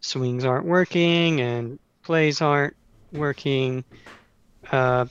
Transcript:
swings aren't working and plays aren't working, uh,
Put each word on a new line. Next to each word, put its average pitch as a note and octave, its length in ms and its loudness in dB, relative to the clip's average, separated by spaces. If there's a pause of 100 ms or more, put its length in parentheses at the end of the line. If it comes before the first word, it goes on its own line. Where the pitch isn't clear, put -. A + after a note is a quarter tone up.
swings B2+ 460 -4
aren't C3 180 0
working E3+ 800 2
and A#2+ 360 -4 (240)
plays D#3 380 2
aren't D3 340 2 (380)
working, C3+ 720 -2 (880)
uh, B2+ 380 2